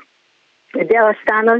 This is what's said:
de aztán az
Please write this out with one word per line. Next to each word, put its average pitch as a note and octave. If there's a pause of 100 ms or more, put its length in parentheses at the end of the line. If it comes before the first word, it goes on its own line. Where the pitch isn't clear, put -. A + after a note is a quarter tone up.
(720)
de -
aztán A3
az A#3